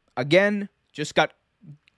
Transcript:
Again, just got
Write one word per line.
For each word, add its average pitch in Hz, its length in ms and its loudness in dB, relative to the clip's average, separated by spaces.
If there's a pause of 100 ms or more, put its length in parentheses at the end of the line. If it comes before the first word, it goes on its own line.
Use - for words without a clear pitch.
(160)
Again, 196 520 0 (240)
just - 220 -10
got 156 200 0 (640)